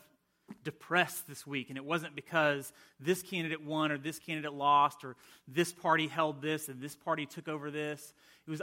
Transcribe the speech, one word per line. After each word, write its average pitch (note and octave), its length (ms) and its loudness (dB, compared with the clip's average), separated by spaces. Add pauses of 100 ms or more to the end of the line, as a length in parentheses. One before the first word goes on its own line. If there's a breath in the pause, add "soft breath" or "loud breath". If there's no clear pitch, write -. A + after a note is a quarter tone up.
(640)
depressed - 600 0
this C#3+ 220 -14
week, C#3 220 -4
and C3+ 80 -8
it C3+ 60 -10
wasn't D#3 320 -2
because C#3+ 560 2 (280 soft breath)
this F3+ 240 0
candidate D#3+ 400 -4
won D#3 280 0
or D3 60 0
this D3 220 -8
candidate D3+ 340 -6
lost C#3+ 500 6
or B2+ 140 -10 (300 loud breath)
this E3 260 2
party D#3+ 340 4
held D3 360 0
this D3+ 260 -2
and C3 100 -10
this D3 160 -10
party D#3 300 -2
took D#3 220 -12
over D3+ 240 -6
this. D3+ 420 -6 (320 soft breath)
It D#3+ 60 -8
was, D#3 120 -6